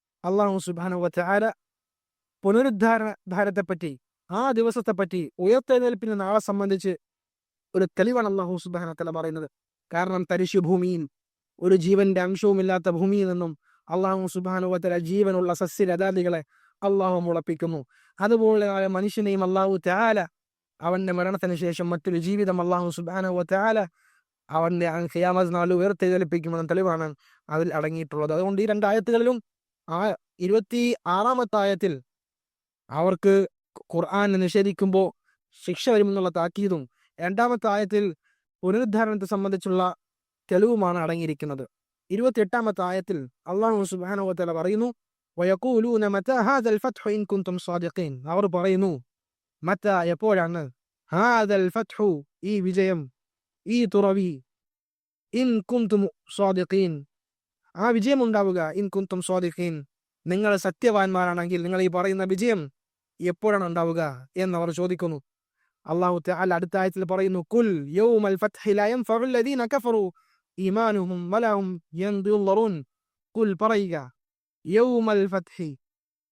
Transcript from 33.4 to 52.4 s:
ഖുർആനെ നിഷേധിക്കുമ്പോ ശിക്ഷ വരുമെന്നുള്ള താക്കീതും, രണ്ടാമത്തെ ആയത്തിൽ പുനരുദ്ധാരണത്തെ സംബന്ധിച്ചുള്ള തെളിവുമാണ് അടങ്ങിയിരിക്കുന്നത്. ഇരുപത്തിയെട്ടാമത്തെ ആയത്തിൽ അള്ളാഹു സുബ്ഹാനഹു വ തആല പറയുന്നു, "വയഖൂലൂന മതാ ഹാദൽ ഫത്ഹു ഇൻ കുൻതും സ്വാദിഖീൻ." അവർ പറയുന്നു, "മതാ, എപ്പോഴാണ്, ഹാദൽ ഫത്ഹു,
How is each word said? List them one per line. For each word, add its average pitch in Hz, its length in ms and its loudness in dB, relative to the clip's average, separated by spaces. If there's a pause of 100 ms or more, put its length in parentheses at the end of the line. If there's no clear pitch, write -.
ഖുർആനെ 190 580 0
നിഷേധിക്കുമ്പോ 190 800 2 (500)
ശിക്ഷ 180 240 -2
വരുമെന്നുള്ള 196 380 4
താക്കീതും, 175 600 -2 (320)
രണ്ടാമത്തെ 220 480 0
ആയത്തിൽ 202 480 0 (460)
പുനരുദ്ധാരണത്തെ 214 640 0
സംബന്ധിച്ചുള്ള 185 680 0 (580)
തെളിവുമാണ് 196 460 4
അടങ്ങിയിരിക്കുന്നത്. 156 720 -4 (420)
ഇരുപത്തിയെട്ടാമത്തെ 214 720 0
ആയത്തിൽ 180 460 -4 (180)
അള്ളാഹു 202 380 0
സുബ്ഹാനഹു 190 420 -4
വ 185 60 -2
തആല 170 200 -4
പറയുന്നു, 214 420 -2 (440)
"വയഖൂലൂന 220 680 2
മതാ 202 340 0
ഹാദൽ 226 380 2
ഫത്ഹു 220 320 -4
ഇൻ 208 140 -2
കുൻതും 185 340 -4
സ്വാദിഖീൻ." 165 720 -6
അവർ 190 180 0
പറയുന്നു, 180 580 0 (600)
"മതാ, 190 400 0
എപ്പോഴാണ്, 170 640 0 (420)
ഹാദൽ 202 560 2
ഫത്ഹു, 190 560 -2 (200)